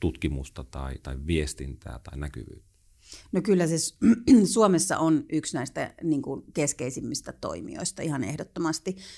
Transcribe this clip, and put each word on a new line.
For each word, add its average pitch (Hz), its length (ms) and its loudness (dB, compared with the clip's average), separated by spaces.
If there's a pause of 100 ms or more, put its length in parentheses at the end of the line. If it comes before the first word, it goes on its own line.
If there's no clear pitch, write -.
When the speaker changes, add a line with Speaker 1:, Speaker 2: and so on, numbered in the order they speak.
Speaker 1:
tutkimusta 71 640 -4
tai, 67 380 -10
tai 67 140 -10 (100)
viestintää 71 720 -4
tai - 200 -14
näkyvyyttä? - 560 -12 (580)
Speaker 2:
No 185 100 0
kyllä 185 240 4
siis 160 320 -2 (240)
<clears throat> 226 320 8
Suomessa 190 440 4
on 156 340 2
yksi 156 240 -4
näistä 135 460 -6
niin 151 200 0
kuin 135 200 -8 (120)
keskeisimmistä 139 800 -4
toimijoista - 680 -8
ihan 139 220 -2
ehdottomasti. 156 720 -4 (220)